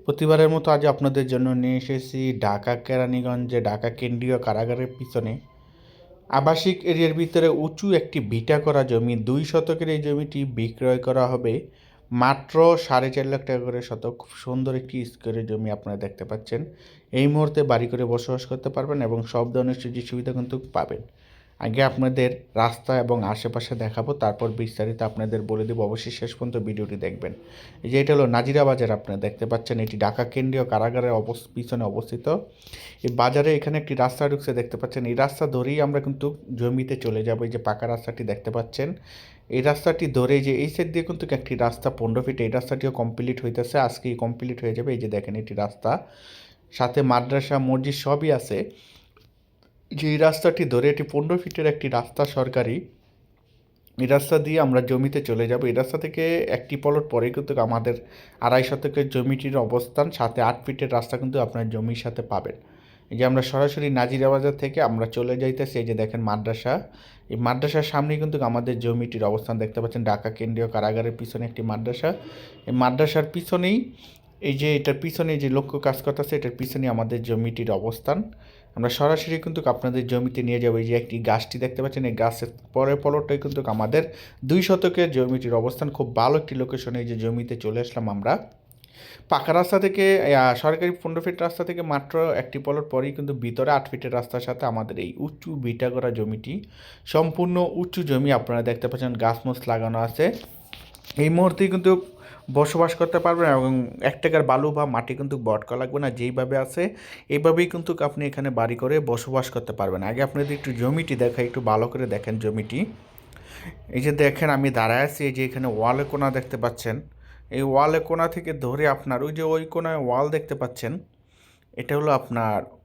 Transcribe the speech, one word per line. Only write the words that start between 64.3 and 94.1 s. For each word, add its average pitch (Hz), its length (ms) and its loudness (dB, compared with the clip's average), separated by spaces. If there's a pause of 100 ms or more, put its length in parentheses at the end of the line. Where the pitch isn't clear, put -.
বাজার 139 260 2
থেকে 143 260 -4
আমরা 113 240 2
চলে 120 300 -2
যাইতেছি। 131 420 -2
এই 117 100 -2
যে 117 60 0
দেখেন 110 280 -2
মাদ্রাসা, 110 520 -2 (560)
এই 113 100 -4
মাদ্রাসার 147 500 2
সামনেই 151 300 0
কিন্তু 151 220 -2
আমাদের 120 360 0
জমিটির 117 460 -2
অবস্থান 110 340 0
দেখতে 107 220 -4
পাচ্ছেন, 117 240 -4
ঢাকা 104 260 0
কেন্দ্রীয় 113 380 -4
কারাগারের 113 480 0
পিছনে 117 300 -8
একটি 117 160 -8
মাদ্রাসা। 113 480 -2 (560)
এই 123 80 -2
মাদ্রাসার 151 560 4
পিছনেই, 180 460 0 (640)
এই 143 120 0
যে 143 200 0
এটার 143 260 2
পিছনে 160 360 -2
যে 139 140 0
লক্ষ্য 139 300 0
কাজ 135 220 2
করতেছে, 143 340 -2
এটার 131 200 -4
পিছনেই 131 320 -2
আমাদের 113 340 0
জমিটির 113 500 -2
অবস্থান। 113 480 -2 (520)
আমরা 117 180 0
সরাসরি 160 520 2
কিন্তু 160 240 -4
আপনাদের 127 400 0
জমিতে 123 360 -2
নিয়ে 120 200 0
যাবো। 117 160 4
এই 113 100 0
যে 117 80 2
একটি 117 260 -2
গাছটি 113 360 0
দেখতে 127 240 -4
পাচ্ছেন, 135 220 -2
এই 117 100 -2
গাছের 113 360 0 (220)
পরের 139 280 2
প্লটটাই 147 380 0
কিন্তু 143 280 -4
আমাদের 110 360 2 (400)
দুই 151 200 4
শতকের 180 480 4
জমিটির 127 440 2
অবস্থান। 123 360 0
খুব 135 240 -2
ভালো 123 240 4
একটি 151 160 -4
লোকেশনে 127 460 -4
এই 120 80 -4
যে 117 80 -4
জমিতে 117 400 -2
চলে 110 240 -2
আসলাম 120 280 -4
আমরা। 101 240 0 (960)
পাকা 156 240 2
রাস্তা 175 260 4
থেকে, 190 260 2 (120)
আহ, 131 400 6
সরকারি 160 400 2
পনেরো 165 260 -4
ফিট 175 180 -4
রাস্তা 170 240 -2
থেকে 175 180 -6
মাত্র 143 320 -4 (220)
একটি 127 220 -4
প্লট 143 320 -2
পরেই 135 240 -2
কিন্তু 143 200 -6
ভিতরে 120 360 -2
আট 135 180 4
ফিটের 123 260 -8